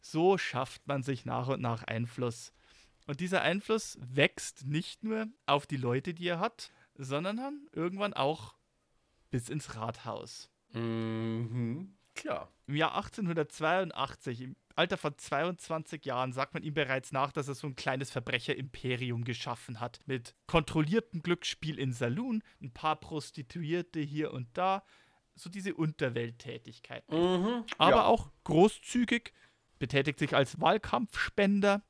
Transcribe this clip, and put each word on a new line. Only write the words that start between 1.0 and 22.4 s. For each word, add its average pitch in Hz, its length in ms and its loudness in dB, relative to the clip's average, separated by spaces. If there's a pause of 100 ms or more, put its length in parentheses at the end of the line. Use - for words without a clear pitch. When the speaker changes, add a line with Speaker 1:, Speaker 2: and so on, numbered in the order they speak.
Speaker 1:
sich 131 200 -4
nach 123 260 -2
und 131 120 0
nach 117 220 -2
Einfluss. 117 680 -4 (540)
Und 143 140 -6
dieser 180 240 2
Einfluss 208 580 0
wächst 131 640 0
nicht 147 380 -2
nur 220 240 -2 (180)
auf 139 220 2
die 143 100 -2
Leute, 131 380 0
die 175 120 -6
er 170 120 -2
hat, - 320 -4 (240)
sondern 147 420 -4
dann 285 360 -8
irgendwann 190 400 -2
auch 143 420 0 (760)
bis 120 200 -2
ins 143 260 -6
Rathaus. 113 760 -6 (240)
Speaker 2:
Mhm, 117 1200 -2 (220)
klar. - 360 -6 (140)
Speaker 1:
Im 139 100 -4
Jahr 156 200 2
achtzehnhundertzweiundachtzig, 165 1500 -2
im 127 140 -12 (240)
Alter 180 180 2
von 147 200 -4
zweiundzwanzig 160 880 -4
Jahren 127 260 0
sagt 131 220 -2
man 165 100 -6
ihm 151 100 -4
bereits 135 380 0
nach, 139 220 0
dass 139 160 -2
er 139 40 -4
so 147 140 -6
ein 131 80 -6
kleines 135 360 -2
Verbrecher-Imperium 127 1120 -2
geschaffen 120 560 -6
hat. 120 240 -8
Mit 127 300 -6 (120)
kontrolliertem 160 720 2
Glücksspiel 165 560 -2
in 131 140 0
Saloon, 170 500 0 (200)